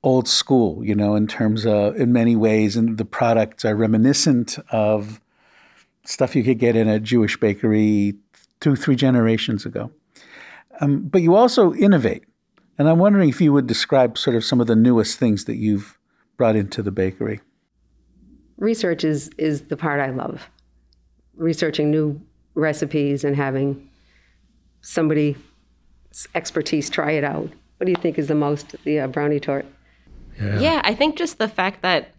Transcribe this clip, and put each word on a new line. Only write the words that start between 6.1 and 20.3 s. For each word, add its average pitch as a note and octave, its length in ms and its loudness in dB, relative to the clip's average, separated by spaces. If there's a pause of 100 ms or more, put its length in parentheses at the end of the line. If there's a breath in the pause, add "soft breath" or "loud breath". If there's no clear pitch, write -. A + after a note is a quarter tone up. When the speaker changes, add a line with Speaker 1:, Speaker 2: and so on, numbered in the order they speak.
Speaker 1:
you C3 80 2
could A#2+ 160 2
get A#2 180 2
in A2+ 120 2
a G#2+ 100 2
Jewish A2 400 0
bakery G#2+ 760 2 (460)
two, C#3+ 160 2
three C3+ 200 0
generations A2+ 720 0
ago. - 240 -8 (880 loud breath)
Um, C#3+ 220 0
but F3+ 200 0
you E3 120 4
also A3+ 400 4
innovate. E3 500 2 (540)
And D3 100 4
I'm E3 100 4
wondering G3 300 4
if B2 120 -2
you D3+ 120 4
would C#3 140 4
describe A#2+ 500 2
sort A#2+ 200 0
of A2+ 80 0
some B2+ 160 0
of A#2 60 2
the A2+ 100 2
newest A2+ 420 4
things G#2+ 260 0
that A2+ 120 -6
you've G#2 420 -4 (400)
brought A2+ 180 2
into G#2 260 -4
the G2+ 80 -4
bakery. F#2+ 500 -6 (1160)
Speaker 2:
Research G3 480 -2
is, D3+ 320 -2
is D3+ 280 -2
the D3 120 -8
part C#3+ 240 -4
I C3+ 100 -2
love. - 380 -10 (880)